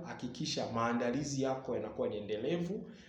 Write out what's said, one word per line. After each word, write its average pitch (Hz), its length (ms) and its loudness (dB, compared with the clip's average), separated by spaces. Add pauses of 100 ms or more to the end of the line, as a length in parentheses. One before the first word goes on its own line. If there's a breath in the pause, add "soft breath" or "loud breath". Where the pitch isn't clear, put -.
hakikisha 120 640 -2
maandalizi 120 720 2
yako 131 320 0
yanakuwa 110 320 0
ni 107 100 -2
endelevu, 143 720 0 (200 loud breath)